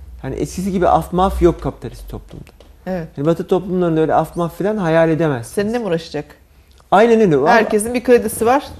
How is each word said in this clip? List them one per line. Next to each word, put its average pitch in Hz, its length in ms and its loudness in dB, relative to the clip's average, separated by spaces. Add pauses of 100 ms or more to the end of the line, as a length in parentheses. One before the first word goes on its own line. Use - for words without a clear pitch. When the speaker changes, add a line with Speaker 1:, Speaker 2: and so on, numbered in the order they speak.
(220)
Speaker 1:
Yani 131 120 -8
eskisi 180 380 -6
gibi 180 160 0
af 165 240 0
maf 185 300 0
yok 175 200 2
kapitalist - 480 -10
toplumda. - 400 -16 (360)
Speaker 2:
Evet. 175 300 -8
Speaker 1:
Yani 143 100 -4
Batı 165 200 0
toplumlarında 175 540 0
öyle 147 140 2
af 156 220 0
maf 170 220 -6
falan 208 180 -2
hayal 165 340 2
edemezsiniz. 147 440 -2
Speaker 2:
Seninle 214 240 -2
mi 233 60 -6
uğraşacak? 165 400 -6 (680)
Speaker 1:
Aynen 226 300 6
öyle. 175 160 4
Ama 135 140 2
Speaker 2:
Herkesin 220 440 2
bir 247 100 -4
kredisi 220 420 2
var. 269 180 2 (160)